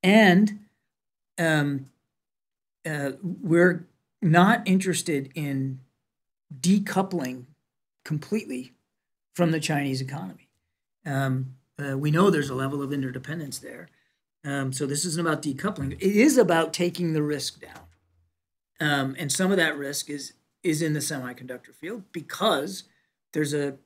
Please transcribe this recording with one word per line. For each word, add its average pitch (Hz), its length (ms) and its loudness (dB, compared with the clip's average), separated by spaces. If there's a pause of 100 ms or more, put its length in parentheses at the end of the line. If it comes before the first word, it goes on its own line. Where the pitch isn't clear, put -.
And, 208 560 6 (800)
um, 147 480 0 (960)
uh, 147 280 -4 (100)
we're 175 640 2 (340)
not 190 460 6
interested 175 720 0
in 135 420 -4 (760)
decoupling 170 920 -2 (600)
completely 147 680 -6 (640)
from 170 160 2
the 160 80 -2
Chinese 143 400 -2
economy. 147 480 -12 (580)
Um, 135 480 -4 (240)
uh, 139 180 -6
we 147 140 -2
know 180 180 6
there's 147 220 0
a 127 60 -6
level 139 260 -4
of 139 100 -6
interdependence 135 680 -8
there. - 280 -18 (560)
Um, 139 280 -4
so 143 120 -4
this 143 200 -4
isn't 170 200 -4
about 151 180 0
decoupling. 143 500 -4
It 196 240 0
is 254 200 6
about 165 360 4
taking 175 400 -2
the 156 100 0
risk 147 380 -6
down. - 260 -20 (960)
Um, 139 360 0
and 139 140 -6
some 185 220 0
of 180 60 2
that 151 200 0
risk 143 320 -8
is, 143 220 -10 (320)
is 156 180 0
in 156 100 0
the 151 60 -2
semiconductor 127 760 -10
field 196 380 -12
because 175 720 -2 (500)
there's 151 220 -2
a 143 320 -4